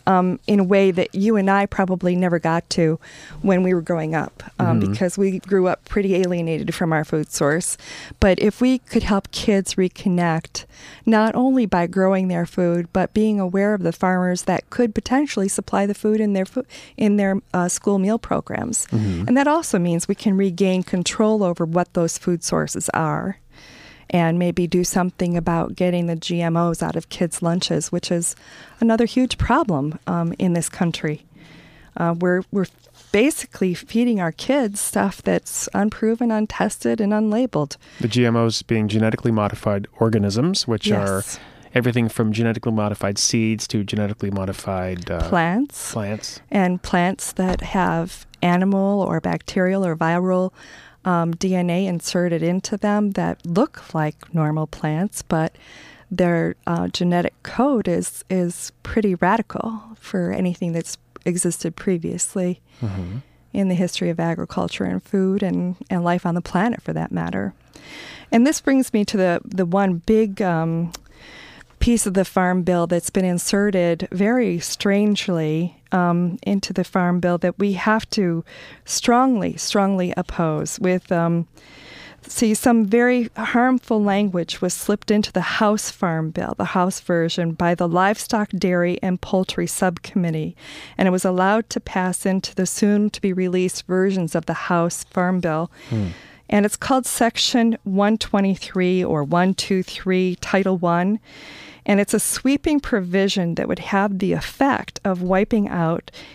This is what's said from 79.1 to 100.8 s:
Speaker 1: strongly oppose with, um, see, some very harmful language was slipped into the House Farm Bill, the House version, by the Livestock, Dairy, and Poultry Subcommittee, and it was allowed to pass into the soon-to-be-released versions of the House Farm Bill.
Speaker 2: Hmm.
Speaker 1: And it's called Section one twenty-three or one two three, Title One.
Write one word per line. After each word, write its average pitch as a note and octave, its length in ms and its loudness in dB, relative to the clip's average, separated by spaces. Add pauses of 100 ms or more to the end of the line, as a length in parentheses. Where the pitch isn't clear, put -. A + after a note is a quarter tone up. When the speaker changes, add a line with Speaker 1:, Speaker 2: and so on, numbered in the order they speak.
Speaker 1:
strongly G3 600 0
oppose D#3+ 600 -4
with, F3+ 320 0
um, E3+ 360 2 (800)
see, A3 260 2
some A3+ 320 4
very A#3+ 500 2
harmful A#3+ 640 0
language G3 600 0
was F3+ 140 0
slipped - 340 -2
into G#3+ 220 2
the F3+ 100 0
House G#3 480 0
Farm D#3+ 400 -2
Bill, - 260 -6
the G3 100 -2
House F#3 340 0
version, E3+ 540 0
by F3 200 2
the F3 140 0
Livestock, G3+ 640 0
Dairy, F3+ 500 0
and F3+ 180 -2
Poultry F#3 460 -2
Subcommittee, E3+ 920 -2 (440)
and F#3+ 80 2
it F#3 40 4
was F#3 140 0
allowed F#3+ 460 2
to - 80 -4
pass F#3 480 -4
into F#3+ 260 -2
the F#3 140 0
soon-to-be-released F#3 1200 0
versions F#3 480 0
of E3 100 -2
the E3 80 -4
House E3+ 520 -2
Farm F#3 340 0
Bill. E3 320 -2 (180)
Speaker 2:
Hmm. G#2 200 -2 (380)
Speaker 1:
And G#3 180 2
it's G#3 120 -2
called C4 300 0
Section A#3 680 2 (100)
one G3+ 340 2
twenty-three F#3 840 0
or D#3 200 0
one F3 320 2
two F#3+ 260 -2
three, F#3 600 -2
Title F#3+ 360 0
One. F3 420 2 (640)